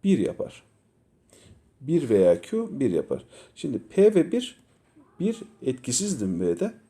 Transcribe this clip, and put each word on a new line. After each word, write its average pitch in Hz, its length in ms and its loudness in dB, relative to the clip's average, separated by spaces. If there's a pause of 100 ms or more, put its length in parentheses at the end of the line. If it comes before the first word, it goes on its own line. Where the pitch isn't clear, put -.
Bir 190 140 4
yapar. - 440 -6 (1160)
Bir 147 280 -2
veya 92 320 6
Q 220 400 -6
bir 123 100 2
yapar. 71 340 -4 (300)
Şimdi 123 240 -8
P 208 360 2
ve 170 180 2
bir, 247 300 -6 (580)
bir 220 220 -4 (200)
etkisizdir 127 800 -4
V'de 92 340 -2 (160)